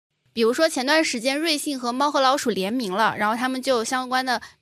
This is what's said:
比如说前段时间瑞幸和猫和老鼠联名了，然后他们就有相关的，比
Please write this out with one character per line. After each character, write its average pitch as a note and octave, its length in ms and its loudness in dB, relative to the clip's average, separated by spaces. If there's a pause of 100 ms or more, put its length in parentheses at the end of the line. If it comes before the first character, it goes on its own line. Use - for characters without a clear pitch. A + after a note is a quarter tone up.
(320)
比 A3+ 100 -4
如 A3+ 100 4
说 D#4+ 160 2
前 C#4+ 160 -4
段 D#4 220 4
时 B3 160 -4
间 C4 160 0
瑞 D#4+ 180 0
幸 C#4 240 -4
和 B3 140 -4
猫 C#4 160 0
和 D4 100 0
老 C4 160 4
鼠 C#4 140 -2
联 F#3+ 240 -2
名 A#3+ 180 -2
了， G3 240 2
然 G#3 140 0
后 A3 60 0
他 A#3+ 120 -2
们 C4 140 -6
就 B3+ 160 2
有 A3 60 0
相 B3+ 260 -4
关 B3+ 160 0
的， B3 140 0
比 - 60 -14 (160)